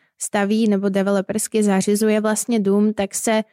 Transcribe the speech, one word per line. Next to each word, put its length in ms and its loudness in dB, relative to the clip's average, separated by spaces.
staví 460 0
nebo 220 0
developersky 720 -2
zařizuje 580 2
vlastně 380 -2
dům, 340 2
tak 220 -4
se 380 0